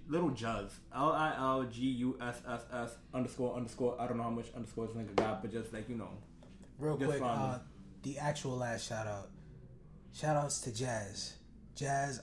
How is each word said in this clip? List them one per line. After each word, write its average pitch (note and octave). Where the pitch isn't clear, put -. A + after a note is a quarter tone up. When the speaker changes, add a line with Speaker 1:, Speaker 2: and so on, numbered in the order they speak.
Speaker 1:
Little E3
Juzz. A2
L D3
I D#3
L C3
G A#2
U B2+
S A#2+
S A#2+
S A#2
underscore B2
underscore. A#2+
I A#2+
don't A#2+
know A#2
how A#2
much A#2
underscores A2+
nigga G#2+
got, A2
but A2
just, A2+
like, A2
you B2
know. G2
Speaker 2:
Real C#3+
Speaker 1:
Just C3+
Speaker 2:
quick, C#3
Speaker 1:
follow A#2+
Speaker 2:
uh, B2+
Speaker 1:
him. B2
Speaker 2:
the C#3
actual C#3+
last A#2
shout A2
out. G2
Shout D3+
outs C#3+
to A#2+
Jazz. A2
Jazz, C#3